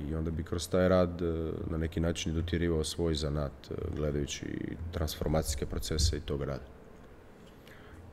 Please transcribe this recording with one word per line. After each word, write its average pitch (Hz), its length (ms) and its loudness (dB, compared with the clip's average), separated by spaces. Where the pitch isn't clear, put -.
i 80 60 -2
onda 80 160 0
bi 82 120 -2
kroz 87 260 -2
taj 92 200 6
rad, 87 320 6
e, 87 40 2
na 80 80 0
neki 82 220 0
način 82 340 2
dotjerivao 82 500 2
svoj 82 320 0
zanat, 73 360 0
e, - 20 -6
gledajući 73 500 -2
transformacijske 80 720 0
procese 78 520 2
i 76 40 -6
tog 69 220 -2
rada. 67 220 -4